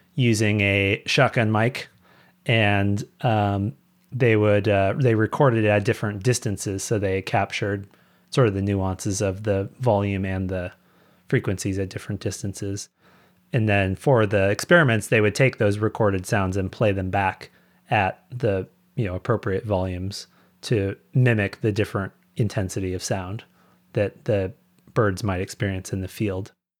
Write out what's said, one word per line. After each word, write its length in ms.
using 440
a 440
shotgun 460
mic, 360
and, 600
um, 520
they 240
would, 320
uh, 300
they 180
recorded 500
at 200
different 380
distances, 600
so 160
they 220
captured 640
sort 160
of 60
the 80
nuances 600
of 220
the 260
volume 460
and 240
the 220
frequencies 480
at 120
different 300
distances. 720
And 160
then 260
for 300
the 240
experiments, 580
they 140
would 140
take 220
those 200
recorded 480
sounds 320
and 140
play 200
them 180
back 420
at 420
the, 360
you 100
know, 100
appropriate 500
volumes 640
to 320
mimic 480
the 100
different 400
intensity 560
of 100
sound 400
that 320
the 280
birds 300
might 180
experience 520
in 80
the 60
field. 440